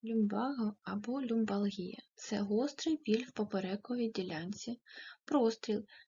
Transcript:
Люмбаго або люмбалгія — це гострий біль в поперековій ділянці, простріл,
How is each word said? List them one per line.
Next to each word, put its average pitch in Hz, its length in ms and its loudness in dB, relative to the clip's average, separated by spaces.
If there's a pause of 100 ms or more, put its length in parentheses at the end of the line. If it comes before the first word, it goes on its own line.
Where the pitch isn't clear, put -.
Люмбаго 220 760 2
або 214 400 -2
люмбалгія — 202 760 0 (160)
це - 260 -4
гострий 254 640 0
біль 226 200 2
в - 60 -14
поперековій 208 760 -2
ділянці, 185 720 -6 (440)
простріл, 226 600 2 (240)